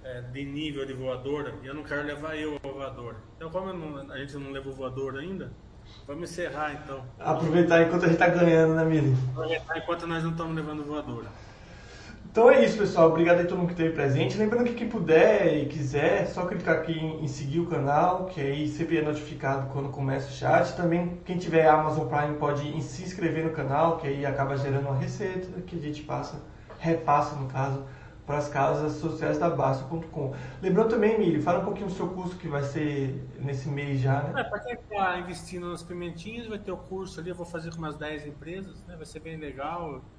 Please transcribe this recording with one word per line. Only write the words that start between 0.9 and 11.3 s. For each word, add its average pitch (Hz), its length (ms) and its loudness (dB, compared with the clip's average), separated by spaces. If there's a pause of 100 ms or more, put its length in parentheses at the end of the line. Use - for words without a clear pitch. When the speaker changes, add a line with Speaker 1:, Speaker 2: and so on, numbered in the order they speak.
Speaker 1:
voadora, 131 680 -4
e 131 60 -14
eu 139 80 -10
não 151 80 -10
quero 147 180 -4
levar 147 340 -6
eu 151 260 -4
a 143 60 -10
voadora. 123 500 -10 (200)
Então, 165 120 -10
como 190 200 -4
eu 190 60 -6
não, 147 360 -10
a 139 60 -10
gente 143 180 -10
não 139 160 -8
levou 135 220 -8
voadora 131 460 -6
ainda, 156 320 -8 (560)
vamos 165 240 -8
encerrar, 151 420 -4 (100)
então. 135 200 -10 (160)
Speaker 2:
Aproveitar 165 640 6
enquanto 175 220 2
a - 20 6
gente 165 100 6
tá 180 100 8
ganhando, 165 460 8
né, 160 100 4
Mili? 147 320 4 (160)
Speaker 1:
Aproveitar 160 460 -4
enquanto 170 300 -4
nós 165 160 -2
não 165 80 0
estamos 160 240 -4
levando 151 280 -4
voadora. 127 440 -6 (1040)